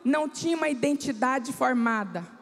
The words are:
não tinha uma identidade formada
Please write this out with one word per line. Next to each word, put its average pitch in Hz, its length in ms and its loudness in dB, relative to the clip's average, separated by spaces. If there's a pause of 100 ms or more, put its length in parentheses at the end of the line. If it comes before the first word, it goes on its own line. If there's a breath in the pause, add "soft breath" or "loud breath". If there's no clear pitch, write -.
não 302 260 2
tinha 330 260 -2
uma 311 140 0
identidade 262 800 0
formada 226 720 0 (180)